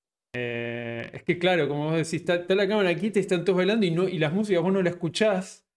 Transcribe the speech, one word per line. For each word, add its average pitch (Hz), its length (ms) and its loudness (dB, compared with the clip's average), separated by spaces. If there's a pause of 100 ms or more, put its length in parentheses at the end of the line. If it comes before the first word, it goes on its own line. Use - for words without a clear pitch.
(340)
Eh, 117 800 -6
es 135 100 -14
que 170 140 0
claro, 175 300 2
como 147 180 -2
vos 160 80 0
decís, 160 200 -2
está, 175 220 -2
está 175 180 0
la 202 140 2
cámara 196 280 2
quieta 208 240 0
y - 20 2
están 175 220 0
todos 180 140 2
bailando 202 280 2
y 170 60 2
no, 180 160 2
y 170 100 -4
las 156 140 2
músicas 196 300 2
vos 190 100 2
no 190 100 2
la 170 80 2
escuchás. 190 760 -2 (100)